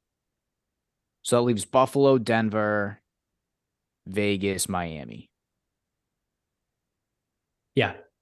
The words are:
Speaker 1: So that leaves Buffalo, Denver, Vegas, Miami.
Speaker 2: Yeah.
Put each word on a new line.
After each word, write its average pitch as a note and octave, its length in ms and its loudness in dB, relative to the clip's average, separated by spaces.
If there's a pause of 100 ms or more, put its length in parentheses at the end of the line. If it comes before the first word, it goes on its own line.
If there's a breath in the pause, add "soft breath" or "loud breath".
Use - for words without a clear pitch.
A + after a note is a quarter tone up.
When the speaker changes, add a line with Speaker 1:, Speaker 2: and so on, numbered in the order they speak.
(1200)
Speaker 1:
So - 140 0
that A#2+ 60 4
leaves A#2 240 0
Buffalo, C3+ 500 4
Denver, G#2+ 840 -2 (1040)
Vegas, G2 640 -2
Miami. D#2 580 -8 (2500)
Speaker 2:
Yeah. A2 200 0 (280)